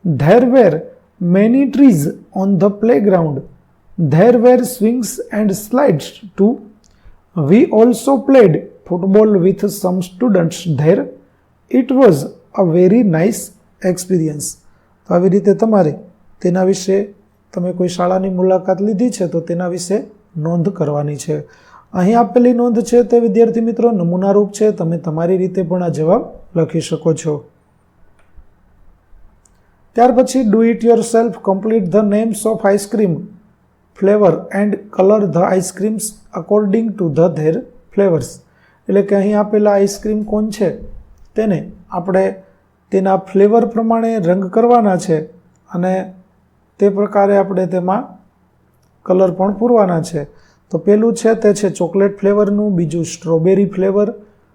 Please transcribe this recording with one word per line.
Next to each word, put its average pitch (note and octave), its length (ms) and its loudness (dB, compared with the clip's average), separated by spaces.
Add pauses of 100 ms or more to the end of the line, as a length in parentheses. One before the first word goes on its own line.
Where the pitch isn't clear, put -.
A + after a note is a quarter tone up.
There E3+ 420 4
were G#3+ 380 4 (340)
many A3 540 2
trees G#3+ 380 4 (240)
on G3 260 0
the G3+ 100 2
playground. G3 800 0 (500)
There F3 400 4
were B3 280 4
swings A3 540 -4 (120)
and G#3 240 -2
slides A#3+ 680 -2 (100)
too. G#3 340 -2 (680)
We F#3 320 4
also A#3+ 500 2
played A3 520 2 (160)
football G3 520 2
with F#3+ 340 0
some F#3 300 -4
students F3+ 640 -2
there. E3 420 0 (600)
It B3+ 200 0
was A#3 440 2 (240)
a G3 80 2
very F#3 380 4
nice F3+ 500 -2 (280)
experience. E3 800 -4 (440)
તો F3+ 60 -2
આવી F3 160 2
રીતે G3 240 2
તમારે G3 460 0 (420)
તેના F3+ 220 0
વિશે, F#3+ 500 -2 (400)
તમે F3+ 200 -6
કોઈ F3+ 140 -2
શાળાની F#3 420 -2
મુલાકાત F#3 520 0
લીધી G#3+ 280 0
છે F3+ 180 -4
તો E3 120 -4
તેના F3 280 -6
વિશે F#3 360 -6 (340)
નોંધ E3+ 320 -2
કરવાની D3 460 -4
છે. D3+ 280 -8 (500)
અહીં G3+ 260 0
આપેલી A#3+ 340 2
નોંધ A#3+ 260 0
છે A#3+ 240 2
તે A#3+ 160 2
વિદ્યાર્થી A3+ 420 2
મિત્રો A#3 300 0
નમૂનારૂપ G3 600 0
છે, G#3+ 200 0
તમે E3 260 -4
તમારી E3+ 400 -2
રીતે F#3 240 -2
પણ F3+ 220 -4
આ E3+ 60 -2
જવાબ D#3+ 320 0 (340)
લખી D#3+ 240 -2
શકો D#3+ 340 -4
છો. D3+ 320 -6 (2500)
ત્યાર B3 160 4
પછી B3+ 280 0
do A3 240 2
it A3+ 200 0
yourself, A3+ 500 2
complete G3+ 580 -2
the G#3 100 2
names G#3+ 440 -2
of A3 200 -4
ice G3+ 200 0
cream G3+ 320 -2 (840)
flavor G3 340 4 (200)
and G#3 220 -2 (160)
color G3+ 360 2
the E3+ 160 0 (140)
ice F#3 140 -4
creams G#3+ 320 -6 (340)
according G#3 500 -2
to F3+ 260 -4
the E3 160 2
their D#3+ 320 -2 (340)
flavors. E3+ 340 0 (600)
એટલે G3 120 2
કે G3+ 140 -2
અહીં G#3 240 0
આપેલા G#3 320 0
આઈસ્ક્રીમ G3+ 520 -2
કોન G#3+ 260 -4
છે G3 340 -4 (520)
તેને G3+ 360 -2 (200)
આપણે F#3+ 440 -2 (560)
તેના F#3+ 260 0
ફ્લેવર G#3 480 2
પ્રમાણે A3+ 520 -2
રંગ F3+ 320 0
કરવાના A3+ 480 2
છે D#3+ 280 -2 (480)
અને F#3 400 -4 (680)
તે G3+ 100 4
પ્રકારે G3+ 480 0
આપણે F#3 280 0
તેમાં F#3 520 -4 (840)
કલર F#3 280 0
પણ F#3 220 -4
પૂરવાના G3+ 480 0
છે. D3 220 -8 (460)
તો F3 80 -6
પહેલું G#3+ 360 2
છે A3+ 200 0
તે G#3+ 200 2
છે G3+ 160 -2
ચોકલેટ G3 500 -2
ફ્લેવરનું, G3+ 560 0
બીજું E3 300 -2
સ્ટ્રોબેરી E3+ 600 0
ફ્લેવર, G3 460 -2 (440)